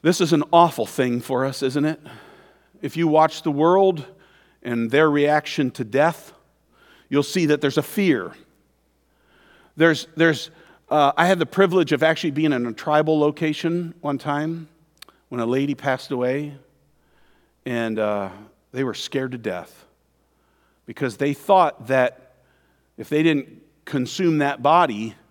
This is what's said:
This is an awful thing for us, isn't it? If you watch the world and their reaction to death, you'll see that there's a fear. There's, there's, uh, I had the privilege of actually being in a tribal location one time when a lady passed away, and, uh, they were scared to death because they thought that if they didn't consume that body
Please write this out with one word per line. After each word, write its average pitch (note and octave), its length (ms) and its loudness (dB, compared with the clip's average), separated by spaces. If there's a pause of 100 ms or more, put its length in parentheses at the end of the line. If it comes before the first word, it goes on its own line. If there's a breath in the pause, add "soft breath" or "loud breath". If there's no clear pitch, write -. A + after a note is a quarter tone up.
This E3 200 2
is E3 120 0
an D3+ 200 2
awful E3+ 340 4
thing B2 340 -2
for C3 240 -4
us, C3+ 160 -6
isn't C#3 240 0
it? D#3 160 -4 (800 loud breath)
If C#3 140 -8
you E3 120 2
watch D#3 340 2
the D#3+ 80 -4
world E3+ 540 2 (580 soft breath)
and A#2 300 -4
their D#3 180 6
reaction D3 600 0
to - 100 -8
death, C3+ 500 -2 (760 soft breath)
you'll C#3 160 2
see F3 220 -2
that D3 140 2
there's C#3 180 0
a D3 40 0
fear. C3+ 480 0 (1500 soft breath)
There's, D#3+ 380 2
there's, D#3 380 0 (360 soft breath)
uh, C#3+ 280 4
I E3+ 100 4
had F#3 140 2
the D#3 60 -2
privilege F3+ 440 2
of D3+ 140 2
actually D#3+ 260 0
being D3 220 0
in B2 120 -2
a A#2 80 -6
tribal D3+ 460 0
location E3 840 -2
one C#3+ 180 -4
time D#3 500 -6 (640 soft breath)
when B2 100 -6
a A#2 60 -2
lady C3+ 280 -2
passed C3 380 -4
away, C3+ 420 -4 (1120)
and, A#2 320 -4
uh, G#2 300 -2 (420)
they C3 140 -4
were A#2 100 -4
scared C3 380 -6
to B2+ 60 -10
death F#2 460 -10 (1040)
because A#2 300 -6
they C#3+ 180 -2
thought E3 540 2
that B2+ 460 0 (640)
if A2 120 -14
they D3+ 160 2
didn't D3 380 -2 (220)
consume D3+ 520 -2
that C#3+ 260 -2
body B2+ 520 2 (160)